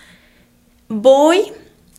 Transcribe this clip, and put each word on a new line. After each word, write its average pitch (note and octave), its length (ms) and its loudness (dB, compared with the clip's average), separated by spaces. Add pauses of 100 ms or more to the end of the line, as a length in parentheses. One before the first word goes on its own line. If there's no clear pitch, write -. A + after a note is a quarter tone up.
(880)
Voy, C#4 560 0 (540)